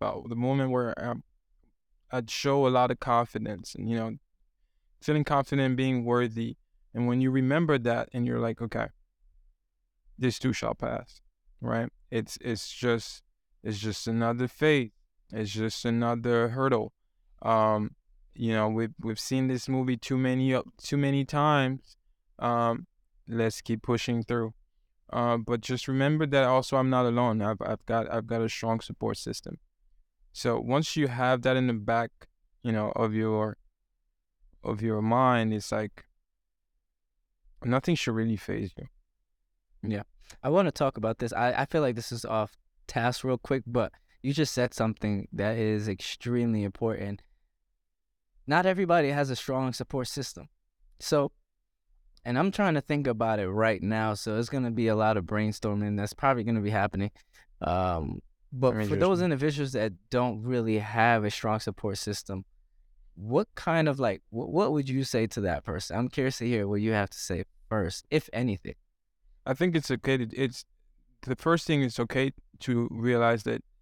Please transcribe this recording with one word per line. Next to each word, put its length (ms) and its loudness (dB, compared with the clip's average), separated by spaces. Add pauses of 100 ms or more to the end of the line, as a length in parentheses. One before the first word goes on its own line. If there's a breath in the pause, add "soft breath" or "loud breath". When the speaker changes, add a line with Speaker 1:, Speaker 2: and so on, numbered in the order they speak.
Speaker 1:
out, 260 -6
the 60 -6
moment 360 0
where, 280 0
um, 240 -6 (880)
I'd 200 -4
show 360 2
a 20 6
lot 220 4
of 80 -2
confidence 800 -2
and, 120 -6
you 80 -2
know, 200 -4 (840)
feeling 220 2
confident, 540 2
being 280 0
worthy. 520 0 (360)
And 140 0
when 140 2
you 100 4
remember 480 4
that 340 0
and 140 0
you're 140 0
like, 200 -2
"Okay, 280 -4 (1300)
this 220 0
too 120 0
shall 220 -2
pass," 460 -8 (400)
right? 280 -2 (220)
It's, 300 -4
it's 320 -6
just, 500 -2 (400)
it's 160 -6
just 300 -4
another 400 0
phase. 420 2 (420)
It's 200 -4
just 320 -4
another 640 2
hurdle. 440 0 (500)
Um, 520 2 (400)
you 180 -2
know, 160 2
we've, 320 -2
we've 200 -6
seen 260 0
this 220 -2
movie 280 0
too 220 -2
many, 360 2
uh, 80 2 (160)
too 180 -4
many 280 2
times. 720 2 (420)
Um, 480 0 (420)
let's 320 0
keep 220 -2
pushing 420 0
through. 300 -2 (580)
Uh, 240 2
but 240 -2
just 280 -6
remember 380 2
that 180 4
also 320 2
I'm 140 4
not 160 4
alone. 360 2
I've, 180 -2
I've 260 -6
got, 260 -2
I've 140 -2
got 140 -2
a 80 0
strong 320 -2
support 380 -4
system. 400 -10 (720)
So 280 -2
once 360 0
you 120 2
have 340 2
that 140 4
in 100 2
the 80 2
back, 360 -2 (520)
you 100 -2
know, 240 0
of 180 0
your, 420 0 (1080)
of 200 -2
your 200 0
mind, 500 4
it's 200 -4
like 320 -6 (1600)
nothing 300 2
should 200 -2
really 220 0
faze 420 -6
you. 80 -12 (960)
Speaker 2:
Yeah. 200 -4 (400 loud breath)
I 60 0
wanna 220 4
talk 260 0
about 220 -2
this. 140 -4
I, 200 2
I 140 0
feel 160 0
like 140 0
this 160 -8
is 120 -8
off 320 -2 (300)
task 380 -2
real 140 0
quick, 280 -2
but 260 0 (300 soft breath)
you 100 -2
just 200 2
said 220 0
something 580 -2
that 240 -2
is 320 0
extremely 720 -2
important. 600 -4 (1200)
Not 200 4
everybody 440 4
has 200 0
a 60 -2
strong 360 -2
support 360 -6
system. 400 -10 (500)
So, 340 2 (920)
and 140 0
I'm 120 4
trying 240 2
to 60 2
think 260 -2
about 320 2
it 100 0
right 340 2
now, 320 0
so 240 -4
it's 100 -2
gonna 220 -2
be 180 0
a 80 4
lot 200 4
of 80 -2
brainstorming 720 -2
that's 160 -4
probably 320 0
gonna 160 0
be 100 0
happening. 400 0 (520 soft breath)
Um, 580 -2 (320)
but 220 2
Speaker 1:
I 40 -2
mean, 100 0
Speaker 2:
for 80 0
Speaker 1:
just 40 0
Speaker 2:
those 220 4
individuals 500 0
that 200 0 (180)
don't 320 0
really 360 0
have 460 4
a 60 0
strong 300 -2
support 380 -6
system, 460 -8 (720)
what 400 0
kind 340 2
of, 120 0
like, 300 0
wh-, 200 -6
what 220 2
would 160 0
you 160 0
say 240 0
to 140 -6
that 220 -2
person? 320 -6
I'm 120 0
curious 300 -2
to 80 -4
hear 200 2
what 140 0
you 120 2
have 180 0
to 80 -16
say 260 -4 (240)
first, 420 -2
if 220 0
anything. 420 -4 (720)
Speaker 1:
I 80 0
think 220 2
it's 140 -2
okay 260 0
to, 200 -2
it's, 280 -4 (580)
the 140 -4
first 300 0
thing 160 2
is 180 -2
okay 320 0 (280)
to 300 0
realize 540 2
that 180 -2 (200)